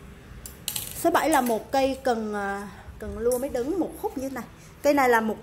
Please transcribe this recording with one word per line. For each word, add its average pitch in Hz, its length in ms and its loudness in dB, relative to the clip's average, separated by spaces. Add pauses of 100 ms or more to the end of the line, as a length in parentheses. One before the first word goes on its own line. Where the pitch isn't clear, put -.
(960)
Số 339 160 2
bảy 349 180 4
là 285 120 6
một 226 300 -2
cây 269 320 2
cần, 220 300 0
à, 202 360 -4 (300)
cần 208 180 -8
lua 240 200 0
máy 247 120 -4
đứng 254 300 -2
một 277 120 0 (100)
khúc 427 160 -4
như 269 120 -4
thế 262 60 -8
này. 233 80 -8 (380)
Cây 294 120 6
này 269 160 6
là 233 120 8
một 220 220 0